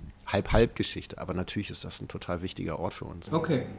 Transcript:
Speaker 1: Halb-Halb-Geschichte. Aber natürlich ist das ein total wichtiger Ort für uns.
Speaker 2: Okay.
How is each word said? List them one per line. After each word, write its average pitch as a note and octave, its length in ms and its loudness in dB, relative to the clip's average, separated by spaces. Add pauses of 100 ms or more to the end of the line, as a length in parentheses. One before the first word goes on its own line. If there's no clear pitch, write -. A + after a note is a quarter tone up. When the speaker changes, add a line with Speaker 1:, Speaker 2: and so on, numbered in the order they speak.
(280)
Speaker 1:
Halb-Halb-Geschichte. - 920 4
Aber E2+ 160 -4
natürlich F#2 340 -2
ist - 140 -4
das - 180 -6
ein - 60 -8
total F2+ 340 -4
wichtiger F2+ 380 -4
Ort F#2 140 -2
für - 120 -8
uns. - 260 -8
Speaker 2:
Okay. D#3+ 360 2 (120)